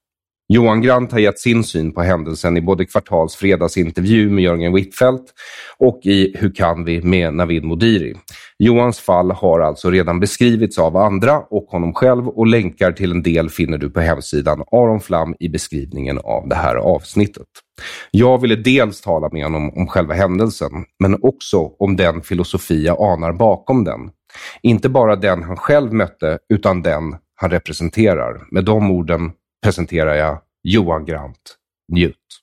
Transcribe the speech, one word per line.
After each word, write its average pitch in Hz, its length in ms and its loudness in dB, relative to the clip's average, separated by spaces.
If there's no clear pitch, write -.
Johan 113 340 4
Grant 127 300 2
har 120 60 0
gett 104 200 2
sin 117 260 0
syn 80 280 -4
på 87 100 -4
händelsen 85 540 -2
i 85 40 2
både 87 240 0
Kvartals 85 500 -2
fredagsintervju 95 960 0
med 98 140 2
Jörgen 85 300 0
Whitfeldt 127 500 0
och 127 260 2
i 95 340 2
Hur 98 160 -2
kan 85 300 0
vi 85 180 -2
med 87 320 0
Navid 82 300 -2
Modiri. 85 500 0
Johans 120 420 2
fall 92 300 2
har 87 300 2
alltså 78 300 0
redan 87 300 0
beskrivits 113 580 0
av 82 180 0
andra 104 420 2
och 104 300 -6
honom 85 260 -4
själv, 123 340 2
och 113 180 0
länkar 98 460 2
till 90 180 -4
en 87 120 -2
del 82 280 0
finner 80 280 -4
du 71 120 -6
på 82 100 -2
hemsidan 76 720 -2
Aron 113 280 2
Flam 82 400 -4
i 85 80 -6
beskrivningen 69 680 -8
av 58 300 -6
det 64 80 -2
här 60 200 -2
avsnittet. 87 720 -2
Jag 120 300 4
ville 113 160 2
dels 113 440 0
tala 78 320 -2
med 80 120 -6
honom 78 320 -4
om 90 100 -2
själva 80 280 -2
händelsen, 95 560 0
men 98 240 2
också - 360 0
om 98 180 0
den 85 260 0
filosofi 87 640 -4
jag 85 180 0
anar 85 300 0
bakom 110 520 0
den. 62 160 -6
Inte 117 260 2
bara 117 280 4
den 92 260 -2
han 85 140 -10
själv 143 360 0
mötte, 85 460 -2
utan 95 340 0
den 78 340 -4
han 92 160 -4
representerar. 82 1000 -2
Med 95 140 0
de 104 260 2
orden 85 400 -2
presenterar 80 500 -2
jag 78 240 -2
Johan 85 420 0
Grant. 71 520 -12
Njut. 87 240 0